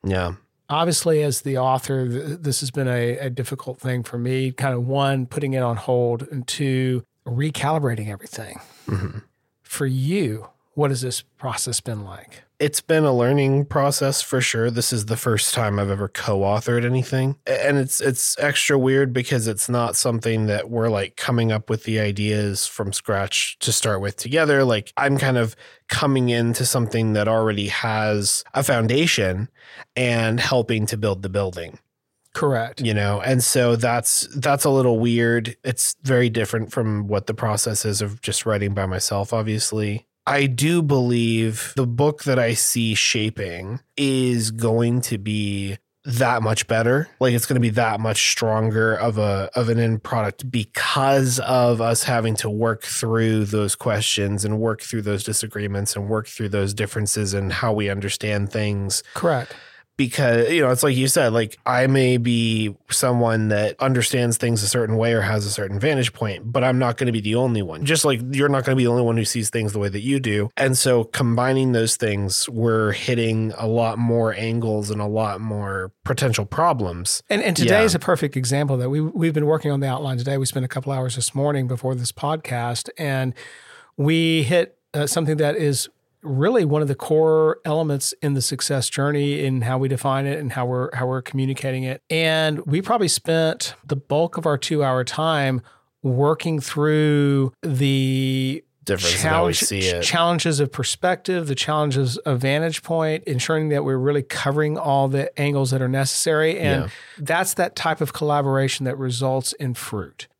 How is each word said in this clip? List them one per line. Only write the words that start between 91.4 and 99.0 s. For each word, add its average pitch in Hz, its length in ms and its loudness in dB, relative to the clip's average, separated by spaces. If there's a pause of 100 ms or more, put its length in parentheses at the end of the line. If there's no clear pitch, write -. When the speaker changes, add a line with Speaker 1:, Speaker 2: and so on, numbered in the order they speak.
Speaker 2:
it. 131 260 -6
And 160 560 0
we 156 160 0
probably 220 260 0
spent - 640 0 (120)
the - 100 -4
bulk 147 400 -2
of 165 100 -6
our 147 120 2
two-hour 135 480 0
time 143 560 0 (420)
working 147 560 2
through 147 960 2 (100)
the 131 960 0 (220)
Speaker 1:
Difference 92 400 0